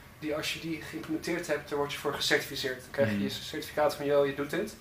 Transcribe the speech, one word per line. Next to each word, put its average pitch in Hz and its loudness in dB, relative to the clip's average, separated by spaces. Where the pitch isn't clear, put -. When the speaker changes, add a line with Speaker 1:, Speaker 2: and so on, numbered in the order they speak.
Speaker 1:
die 151 -2
als 156 -2
je 156 -6
die 160 -4
geïmplementeerd 160 -4
hebt, 151 0
dan 147 0
word 143 0
je - -6
voor 139 0
gecertificeerd. 135 0
Dan - -16
krijg 139 4
je 104 2
Speaker 2:
Hmm. 101 2
Speaker 1:
je 104 0
certificaat 147 0
van, 147 -6
"Yo, 143 6
je 139 0
doet 143 -4
dit." - -2